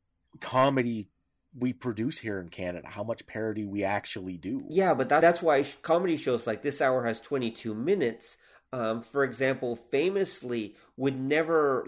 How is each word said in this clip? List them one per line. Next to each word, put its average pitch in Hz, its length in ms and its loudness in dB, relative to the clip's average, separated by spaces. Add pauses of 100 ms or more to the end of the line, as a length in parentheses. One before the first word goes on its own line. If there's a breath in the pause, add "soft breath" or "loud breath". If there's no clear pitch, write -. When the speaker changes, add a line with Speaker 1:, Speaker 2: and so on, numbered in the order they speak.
(400)
Speaker 1:
comedy 127 680 2 (500)
we 127 140 0
produce 123 460 -4
here 104 200 -4
in 87 100 -8
Canada, 90 380 -6
how 104 160 -8
much 113 240 -6
parody 107 380 -4
we 101 180 -2
actually 95 540 -2
do. 98 320 -6
Speaker 2:
Yeah, 175 260 4
but 127 140 0
that, 143 120 4
that's 170 220 6
why 147 200 4
sh-, 139 200 -6
comedy 170 340 2
shows 123 300 -2
like 107 160 -4
This 135 180 -4
Hour 131 240 2
Has 113 140 0
Twenty-two 117 560 -4
Minutes, 127 640 -2 (360 soft breath)
um, 117 300 -2
for 139 220 2
example, 131 500 0
famously 135 1040 -2 (200 soft breath)
would 135 220 0
never, 147 680 2